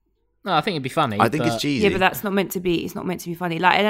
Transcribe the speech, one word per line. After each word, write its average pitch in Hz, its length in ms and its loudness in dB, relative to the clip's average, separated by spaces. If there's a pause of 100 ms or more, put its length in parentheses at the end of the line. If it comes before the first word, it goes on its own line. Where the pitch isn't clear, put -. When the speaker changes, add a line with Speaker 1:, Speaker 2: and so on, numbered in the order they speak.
(440)
Speaker 1:
No, 190 100 0
I 151 80 4
think 208 140 -2
it'd 139 60 -4
be 131 60 -4
funny, 117 320 0
Speaker 2:
I 113 80 6
think 123 160 -2
it's 117 120 0
Speaker 1:
but 110 40 -4
Speaker 2:
cheesy. 143 240 0
Speaker 3:
Yeah, 202 60 4
but 185 80 0
that's 185 260 0
not 196 80 -4
meant 196 200 0
to 190 80 -6
be, 175 220 0
it's - 120 -8
not - 120 -8
meant 180 140 -4
to - 80 -12
be 170 60 -6
funny. 165 240 -4
Like, 180 200 4
an 202 120 2